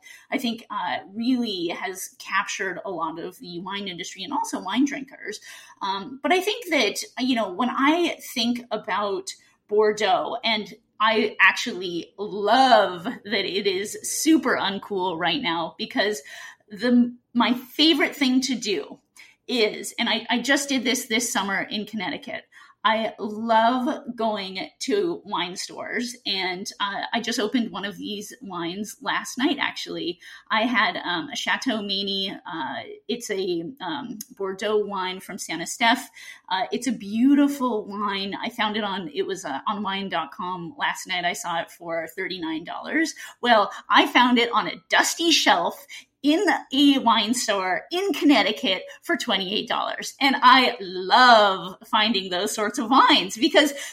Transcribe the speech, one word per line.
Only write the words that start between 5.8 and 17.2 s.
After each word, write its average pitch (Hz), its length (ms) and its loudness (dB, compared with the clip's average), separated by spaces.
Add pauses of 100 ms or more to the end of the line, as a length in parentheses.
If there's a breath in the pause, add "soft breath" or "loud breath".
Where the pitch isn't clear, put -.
Um, 196 400 -6
but 294 100 4
I 370 80 4
think 415 300 -4
that, 240 320 0 (160)
you 254 160 0
know, 208 160 -2
when 233 180 0
I 311 480 2 (160)
think 240 280 0 (100)
about 202 640 -4 (320 soft breath)
Bordeaux, 208 760 2
and 214 300 -2 (300)
I 226 360 4
actually 185 800 2
love 208 840 4
that 214 200 -8
it 196 400 -2
is 196 380 -2
super 262 520 2
uncool 185 640 -2
right 170 240 0
now, 170 380 -2
because 254 420 -2 (480 loud breath)
the, 240 460 2 (180)